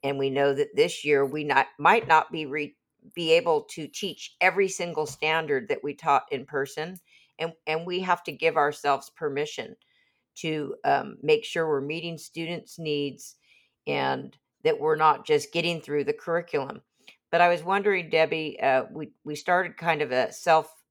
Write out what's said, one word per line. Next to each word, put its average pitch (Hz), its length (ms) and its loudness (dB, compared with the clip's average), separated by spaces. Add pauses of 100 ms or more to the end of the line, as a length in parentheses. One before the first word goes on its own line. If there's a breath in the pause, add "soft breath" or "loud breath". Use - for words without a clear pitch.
And 139 160 -2
we 135 100 0
know 139 240 2
that 147 220 -2
this 165 280 0
year 139 220 4
we 151 180 -6
not, 135 220 4 (140)
might 190 280 4
not 160 240 6
be 160 140 -6
re-, 147 320 -6 (380)
be 165 180 0
able 165 380 4
to 151 160 -10
teach - 520 -10
every 185 300 2
single 165 380 -4
standard 147 600 -2
that - 160 -4
we 139 120 -4
taught 151 360 0
in 143 140 -6
person. 151 540 -6 (400 soft breath)
And, 165 120 -4 (140)
and 160 200 -2
we 180 160 -4
have 185 240 0
to 165 60 -8
give 156 240 0
ourselves 147 540 0
permission 143 680 -6 (600)
to, 156 400 -6 (100)
um, - 380 0
make 151 200 4
sure 165 240 -2
we're 143 140 0
meeting 160 360 -6
students' 165 600 -10
needs 147 580 -6 (520 soft breath)
and 135 480 -4 (280)
that 147 160 2
we're 156 160 2
not 156 320 2
just 147 240 2
getting 170 300 -2
through 143 240 -2
the 147 80 -2
curriculum. 165 680 -4 (500 soft breath)
But 170 100 4
I 175 80 8
was 170 140 0
wondering, 190 460 0
Debbie, 160 520 0
uh, 131 300 4
we, 156 200 -12 (140)
we 147 100 -6
started 180 400 0
kind 160 260 0
of 131 100 -2
a 127 200 0
self - 400 2 (200)